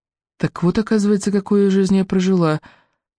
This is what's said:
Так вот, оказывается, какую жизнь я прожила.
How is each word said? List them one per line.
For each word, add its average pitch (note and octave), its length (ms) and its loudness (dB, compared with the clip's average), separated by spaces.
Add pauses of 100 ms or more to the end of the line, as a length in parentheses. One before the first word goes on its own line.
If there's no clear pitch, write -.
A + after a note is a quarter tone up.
(380)
Так - 260 -6
вот, F3+ 140 0
оказывается, G#3 540 0
какую G3+ 380 0
жизнь F#3+ 280 2
я F#3+ 80 0
прожила. F3+ 560 0 (580)